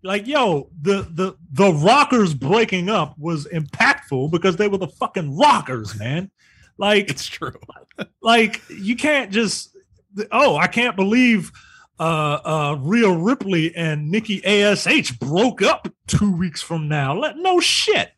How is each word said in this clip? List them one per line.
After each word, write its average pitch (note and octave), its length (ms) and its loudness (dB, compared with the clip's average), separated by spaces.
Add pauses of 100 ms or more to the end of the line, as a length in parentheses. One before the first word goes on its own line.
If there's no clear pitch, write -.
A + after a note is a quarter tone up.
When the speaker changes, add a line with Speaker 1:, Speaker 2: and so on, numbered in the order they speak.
Speaker 1:
Like, G3+ 240 -4
yo, A3 420 0 (100)
the, F#3+ 300 0
the, F3+ 240 -4 (180)
the F#3 200 6
Rockers G#3+ 600 4
breaking F3 560 0
up F3+ 300 -2
was D3+ 300 -6
impactful D#3+ 840 -2
because F3 260 0
they G#3 120 0
were G3 100 -2
the F3+ 80 -4
fucking D#3 500 -6
Rockers, C3 640 2
man. C#3+ 320 -6 (480)
Like, G3+ 320 2
Speaker 2:
It's - 160 -8
true. - 320 -12 (300)
<laughs> - 340 -16
Speaker 1:
like, A3+ 480 2
you G3+ 240 -4
can't C4+ 380 -2
just, - 440 -4 (540)
oh, A3+ 260 2
I E3 120 0
can't A#3 260 -2
believe, G#3+ 560 2 (480)
uh, - 40 -6 (420)
uh, D3+ 360 -2
Rhea G3+ 300 2
Ripley F3+ 640 0
and D3+ 340 -4
Nikki G#3+ 360 -2
A G3+ 260 4
S - 160 0
H F#3+ 320 0
broke F3+ 440 0
up C#4+ 260 0 (180)
two G#3 240 2
weeks E3+ 320 -4
from D#3+ 260 -6
now. D3 300 -2
Let, D4+ 180 -4
no F4+ 220 2
shit. - 600 0